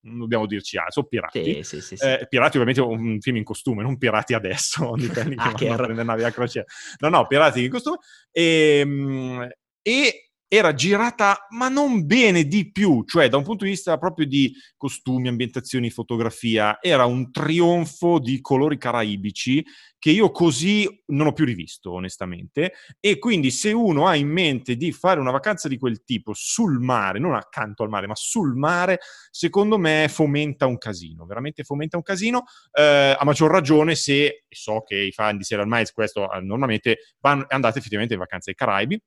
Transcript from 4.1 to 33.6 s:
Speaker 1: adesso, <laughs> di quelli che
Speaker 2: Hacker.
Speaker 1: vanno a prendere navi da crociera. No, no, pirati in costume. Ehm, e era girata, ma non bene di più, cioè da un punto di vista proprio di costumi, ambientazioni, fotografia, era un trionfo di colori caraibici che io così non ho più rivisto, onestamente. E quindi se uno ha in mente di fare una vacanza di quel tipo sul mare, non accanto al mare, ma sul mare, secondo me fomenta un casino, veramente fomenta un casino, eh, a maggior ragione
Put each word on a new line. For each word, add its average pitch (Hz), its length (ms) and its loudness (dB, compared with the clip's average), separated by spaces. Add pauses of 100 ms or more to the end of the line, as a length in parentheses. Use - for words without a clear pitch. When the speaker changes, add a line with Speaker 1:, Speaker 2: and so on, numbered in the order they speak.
Speaker 1:
adesso, 117 580 -4
<laughs> 113 40 -6
di 127 120 -4
quelli 120 260 -4
che 117 80 -6
Speaker 2:
Hacker. 117 260 -2
Speaker 1:
vanno 113 40 -2
a 123 120 -2
prendere 113 220 -4
navi 113 160 -2
da 117 80 0
crociera. 120 360 -6 (320)
No, 147 100 0
no, 156 180 4
pirati 135 380 4
in 131 60 -2
costume. 285 280 -4 (320)
Ehm, 143 1160 2 (340)
e 254 400 0 (280)
era 196 220 6
girata, 202 760 2
ma 240 180 -4
non 262 380 0
bene 185 380 4
di 170 280 0
più, 160 340 2
cioè 151 220 4
da 123 80 2
un 143 60 2
punto 196 220 -6
di 196 60 0
vista 175 280 -2
proprio 165 280 -2
di 135 240 2 (280)
costumi, 127 500 -4
ambientazioni, 123 600 -4
fotografia, 113 880 -2
era 143 240 4
un 123 260 -2
trionfo 170 880 0
di 131 220 -2
colori 143 380 0
caraibici 117 840 -2 (360)
che 156 120 2
io 202 200 6
così 175 560 2 (220)
non 151 180 0
ho 143 80 2
più 156 100 0
rivisto, 90 480 -6
onestamente. 92 800 -6 (260)
E 202 200 0
quindi 180 320 0
se 214 220 -2
uno 185 340 2
ha 175 100 4
in 143 120 0
mente 147 480 -2
di 156 140 -4
fare 175 300 0
una 127 120 -2
vacanza 160 360 -4
di 131 80 -4
quel 120 260 -4
tipo 110 320 -6
sul 175 460 -2
mare, 107 380 0
non 151 160 -2
accanto 107 480 -6
al 107 80 -4
mare, 101 160 -4
ma 107 100 -8
sul 151 380 -4
mare, 175 460 0 (300)
secondo 202 460 0
me 156 320 2
fomenta 147 560 0
un 123 140 0
casino, 85 480 -12
veramente 131 360 -10
fomenta 151 360 -6
un 160 40 -6
casino, 226 420 -2 (280)
eh, 143 460 6
a - 60 0
maggior 151 260 4
ragione 156 440 4